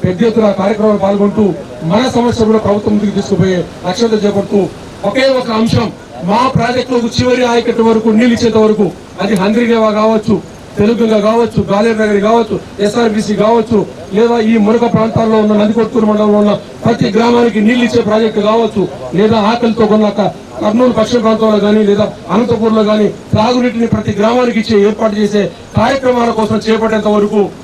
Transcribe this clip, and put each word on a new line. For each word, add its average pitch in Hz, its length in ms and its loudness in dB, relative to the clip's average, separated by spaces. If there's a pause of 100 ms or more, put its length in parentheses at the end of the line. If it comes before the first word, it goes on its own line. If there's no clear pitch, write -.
పెద్ద 185 180 0
ఎత్తున 220 220 2
ఆ 202 60 4
కార్యక్రమంలో 208 460 0
పాల్గొంటూ 202 460 0 (420)
మన 220 300 0
సమస్య 233 300 0
కూడా 220 140 2
ప్రభుత్వం 208 360 0
ముందుకు 202 200 0
తీసుకుపోయే 185 500 0 (240)
లక్ష్యంతో 220 280 -4
చేపడుతూ 196 500 -2 (380)
ఒకే 262 240 0 (100)
ఒక 240 120 -6
అంశం, 226 420 0 (320)
మా 226 240 0
ప్రాజెక్టులకు 240 580 -2
చివరి 247 380 0
ఆయకట్టు 233 380 0
వరకు 226 260 2
నీళ్ళు 233 260 2
ఇచ్చేంత 220 220 0
వరకు, 214 340 2 (300)
అది 202 140 -2
హంద్రీనేవా 220 560 2
కావచ్చు, 214 500 0 (380)
తెలుగుగంగ 220 420 2
కావచ్చు, 220 520 0
గాలేరు 214 260 0
నగరి 214 220 2
కావచ్చు, 214 400 0 (200)
ఎస్ఆర్బిసి 214 540 0
కావచ్చు, 220 520 2 (280)
లేదా 233 240 2
ఈ 226 200 2
మునక 220 340 2
ప్రాంతాల్లో 220 460 0
ఉన్న 214 140 2
నందికొట్కూరు 214 540 0
మండలంలో 208 320 2
ఉన్న 208 200 2 (260)
ప్రతి 233 260 0
గ్రామానికి 233 500 2
నీళ్ళు 233 240 2
ఇచ్చే 233 180 0
ప్రాజెక్టు 214 380 0
కావచ్చు, 214 480 0 (260)
లేదా 214 220 2
ఆకలితో 226 500 0
కొన్న 214 220 2
క-, 202 220 -2 (320)
కర్నూలు 233 300 2
పశ్చిమ 220 280 0
ప్రాంతంలో 220 380 2
కానీ 208 260 2
లేదా 202 280 0 (180)
అనంతపూర్లో 220 540 0
కానీ 214 240 2
త్రాగునీటిని 233 800 0
ప్రతి 208 320 -2
గ్రామానికి 233 420 2
ఇచ్చే 208 260 2
ఏర్పాటు 214 300 0
చేసే 208 340 0 (260)
కార్యక్రమాల 247 540 0
కోసం 214 260 -2
చేపట్టేంత 220 520 0
వరకు 208 400 2 (160)